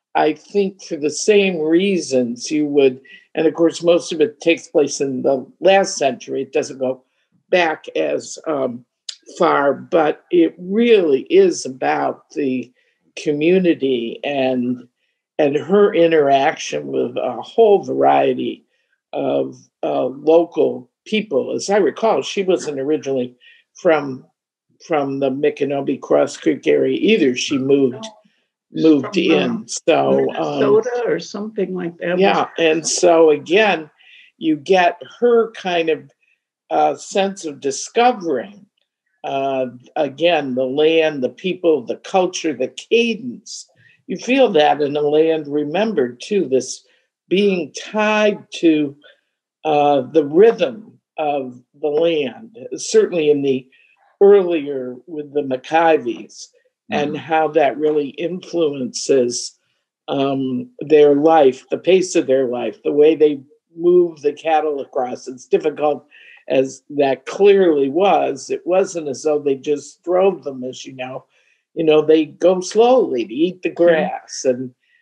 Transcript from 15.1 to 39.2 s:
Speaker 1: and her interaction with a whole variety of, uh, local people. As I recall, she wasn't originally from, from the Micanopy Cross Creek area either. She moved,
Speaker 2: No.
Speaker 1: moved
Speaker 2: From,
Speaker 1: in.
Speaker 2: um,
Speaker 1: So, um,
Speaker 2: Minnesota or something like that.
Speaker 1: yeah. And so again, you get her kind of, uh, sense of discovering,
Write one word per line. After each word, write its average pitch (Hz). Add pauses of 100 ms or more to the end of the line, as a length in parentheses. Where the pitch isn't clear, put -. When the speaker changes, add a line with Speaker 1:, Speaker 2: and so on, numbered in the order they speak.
Speaker 1:
and 147
her 180
interaction 147
with 131
a 120
whole 208
variety 135 (480)
of, 135 (240)
uh, 143
local 147 (160)
people. 135
As -
I 202
recall, 170
she 202
wasn't 147
originally 135 (400)
from, 143 (640)
from 139
the 139
Micanopy 143
Cross 147
Creek 147
area 139
either. 165
She 139
moved, 135 (760)
Speaker 2:
No. 160 (100)
Speaker 1:
moved 123
Speaker 2:
From, -
Speaker 1:
in. 160
Speaker 2:
um, - (220)
Speaker 1:
So, 135
um, 147
Speaker 2:
Minnesota 226
or 165
something 202
like 85
that. 175
Speaker 1:
yeah. 151 (100)
And 160
so 165
again, 156 (480)
you 156
get 175 (180)
her 233
kind 170
of, 139 (600)
uh, 151
sense 196
of 143
discovering, 143 (580)